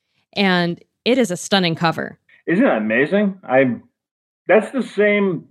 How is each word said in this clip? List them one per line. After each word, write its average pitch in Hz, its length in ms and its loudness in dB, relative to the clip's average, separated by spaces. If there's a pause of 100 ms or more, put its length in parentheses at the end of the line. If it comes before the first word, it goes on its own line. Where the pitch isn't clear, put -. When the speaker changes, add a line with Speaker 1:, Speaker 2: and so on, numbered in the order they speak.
(340)
Speaker 1:
And 175 500 0 (220)
it 254 140 2
is 220 100 0
a 175 80 -6
stunning 175 380 0
cover. - 440 -4 (280)
Speaker 2:
Isn't 190 180 2
it 147 120 2
amazing? 151 640 0
I, 127 340 2 (680)
that's 208 240 2
the 262 100 -4
same 202 680 0